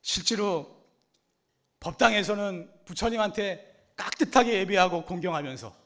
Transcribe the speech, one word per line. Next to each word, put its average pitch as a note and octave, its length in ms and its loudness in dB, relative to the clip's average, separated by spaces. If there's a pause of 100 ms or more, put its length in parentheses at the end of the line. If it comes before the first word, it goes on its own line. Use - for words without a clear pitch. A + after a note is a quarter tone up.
실제로 - 800 -2 (960)
법당에서는 G3+ 1040 0
부처님한테 G#3 1120 -4
깍듯하게 - 640 2
예배하고 F3+ 440 2
공경하면서 D3+ 720 -6 (120)